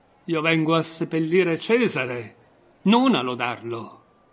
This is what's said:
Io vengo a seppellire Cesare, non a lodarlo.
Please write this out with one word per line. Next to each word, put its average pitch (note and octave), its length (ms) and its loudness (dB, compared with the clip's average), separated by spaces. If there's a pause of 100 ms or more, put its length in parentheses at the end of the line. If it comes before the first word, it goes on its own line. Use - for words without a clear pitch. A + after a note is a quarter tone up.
(260)
Io E3 140 -2
vengo D#3+ 360 2
a D#3+ 60 2
seppellire E3 760 0
Cesare, C3 800 -2 (460)
non A#3+ 340 4
a B2+ 60 0
lodarlo. A#2 840 -6 (280)